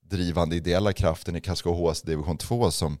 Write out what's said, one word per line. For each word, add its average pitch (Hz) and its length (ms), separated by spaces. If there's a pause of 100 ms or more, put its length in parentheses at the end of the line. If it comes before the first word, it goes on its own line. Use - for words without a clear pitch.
drivande 85 540
ideella 87 380
kraften 85 420
i 80 60
Karlskoga 87 360
H 85 140
S 76 100
division 80 360
två 117 340
som 76 300